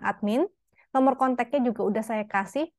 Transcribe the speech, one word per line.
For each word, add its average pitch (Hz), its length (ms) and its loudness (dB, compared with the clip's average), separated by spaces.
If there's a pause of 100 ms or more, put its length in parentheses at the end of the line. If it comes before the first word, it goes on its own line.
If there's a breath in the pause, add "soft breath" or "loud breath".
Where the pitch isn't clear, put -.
admin. 214 400 0 (480 soft breath)
Nomor 262 240 4
kontaknya 254 400 0
juga 240 240 0
udah 208 240 0
saya 214 160 -4
kasih, 208 560 -4